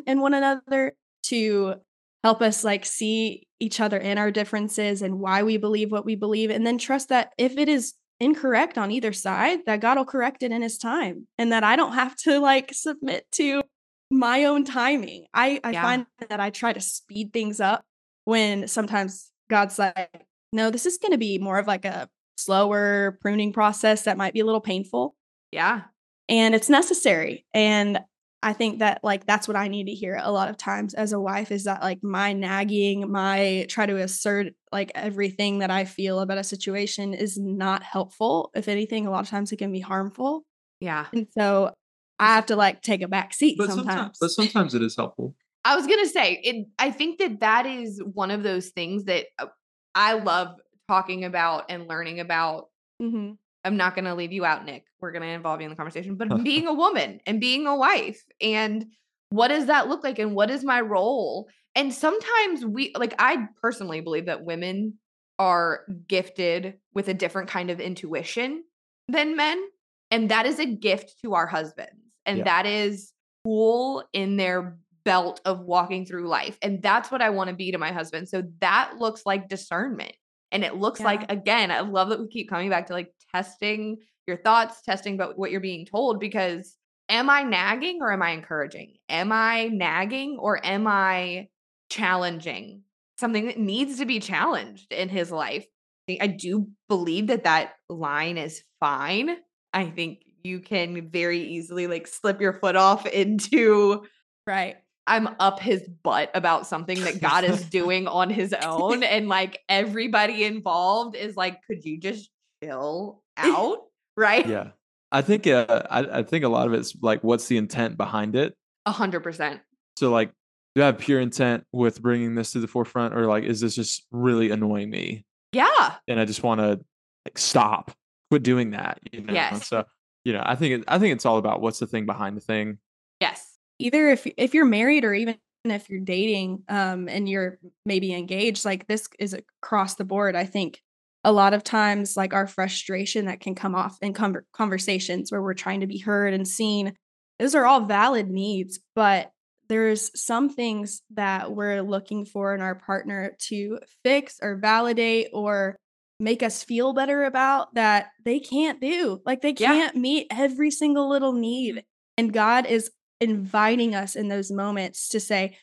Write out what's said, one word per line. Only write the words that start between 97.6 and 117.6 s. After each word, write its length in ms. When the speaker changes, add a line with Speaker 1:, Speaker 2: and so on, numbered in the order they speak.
Speaker 2:
line 480
is 260
fine. 480
I 120
think 380
you 160
can 500
very 300
easily, 480
like, 200
slip 340
your 120
foot 220
off 300
into 960
Speaker 1:
Right. 320
Speaker 2:
I'm 220
up 200
his 280
butt 300
about 340
something 340
that 200
God 220
is 220
Speaker 3:
<laughs> 40
Speaker 2:
doing 380
on 220
his 240
Speaker 1:
<laughs> 80
Speaker 2:
own. 420
And, 260
like, 300
everybody 760
involved 720
is 220
like, 300
"Could 180
you 140
just 300
chill 680
Speaker 1:
<laughs> 80
Speaker 2:
out?" 420
Right? 300
Speaker 3:
Yeah. 220
I 100
think, 260
uh, 420
I, 300
I 40
think 220
a 40
lot 180
of 60
it's, 280
like, 220
what's 240
the 100
intent 400